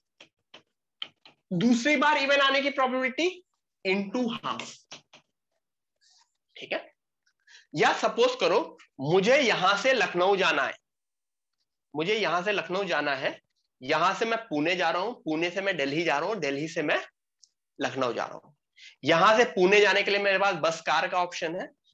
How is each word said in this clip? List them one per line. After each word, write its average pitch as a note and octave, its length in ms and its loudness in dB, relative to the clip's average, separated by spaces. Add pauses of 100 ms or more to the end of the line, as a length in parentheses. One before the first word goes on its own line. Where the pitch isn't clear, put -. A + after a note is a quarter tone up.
(1500)
दूसरी A#3 440 2
बार D4 200 2
even C#4 240 2
आने C4+ 200 2
की C#4 100 -2
probability C4 720 -2 (420)
into G3+ 460 -2
half, - 400 -8 (1800)
ठीक - 160 -14
है? - 220 -10 (800)
या A3+ 180 2
suppose B3 480 0
करो G#3 380 0 (220)
मुझे F#3+ 360 4
यहां G3 400 2
से C4 160 2
लखनऊ F#3+ 440 2
जाना D#3+ 260 2
है, A#2 140 -6 (1200)
मुझे F3 180 -2
यहां F3+ 280 -2
से G#3 100 -2
लखनऊ F#3 320 -4
जाना D3 300 -2
है, D3+ 260 -6 (420)
यहां D#3 320 2
से A#3 100 -4
मैं A3+ 140 -2
पुणे E3 380 -2
जा E3+ 140 0
रहा F3 120 -2
हूं, A#3 100 -4
पुणे D#3+ 380 -4
से F#3+ 100 -6
मैं F#3+ 160 -2
दिल्ली C#3+ 280 -2
जा D3 140 0
रहा E3+ 100 -4
हूं, G#3+ 120 -6
दिल्ली C#3+ 280 -4
से D#3+ 140 -6
मैं D3 240 -2 (720)
लखनऊ B2+ 320 -2
जा G#2 120 -4
रहा - 200 -10
हूं। - 100 -20 (500)
यहां F3+ 320 6
से A#3 80 6
पुणे G3 360 4
जाने G3 220 4
के F#3 80 -4
लिए G3+ 100 0
मेरे G3 180 2
पास G3 160 2
बस, D#3+ 260 -2
कार E3 280 -2
का F3+ 140 0
option F3 340 -6
है, B3 100 -8 (280)